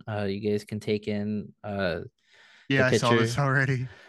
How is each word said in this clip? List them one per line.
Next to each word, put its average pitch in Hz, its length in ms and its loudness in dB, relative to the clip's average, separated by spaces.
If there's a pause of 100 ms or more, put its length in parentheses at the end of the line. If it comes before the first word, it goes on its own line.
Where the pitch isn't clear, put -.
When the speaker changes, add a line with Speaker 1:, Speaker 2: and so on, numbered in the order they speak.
Speaker 1:
uh, 104 160 -4
you 98 160 -4
guys 104 240 -2
can 107 160 -8
take 107 280 -4
in, 104 460 -4 (100)
uh, 98 380 -4 (760)
the 131 60 6
Speaker 2:
Yeah, 127 40 4
I 127 40 2
saw 120 240 4
this 117 220 2
Speaker 1:
picture. - 0 -
Speaker 2:
already. 135 500 2 (220)